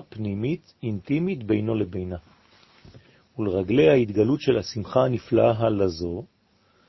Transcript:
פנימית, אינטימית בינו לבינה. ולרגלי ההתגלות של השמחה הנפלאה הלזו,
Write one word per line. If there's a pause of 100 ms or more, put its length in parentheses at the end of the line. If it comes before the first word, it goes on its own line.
פנימית, (100)
אינטימית
בינו
לבינה. (1200)
ולרגלי
ההתגלות
של
השמחה
הנפלאה
הלזו, (640)